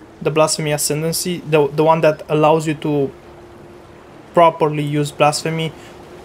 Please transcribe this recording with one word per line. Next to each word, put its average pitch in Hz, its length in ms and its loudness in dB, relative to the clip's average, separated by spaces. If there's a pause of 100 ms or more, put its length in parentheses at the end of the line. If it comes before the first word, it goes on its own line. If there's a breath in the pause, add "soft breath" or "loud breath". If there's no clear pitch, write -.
(220)
the 160 100 -2
Blasphemy 156 400 0
Ascendancy, 160 680 -4
the, 151 280 2
the 147 160 0
one 160 160 4
that 156 300 0
allows 156 360 2
you 156 100 -4
to 147 360 -2 (1200)
properly 160 500 2
use 147 280 -2
Blasphemy 160 640 -2 (520 loud breath)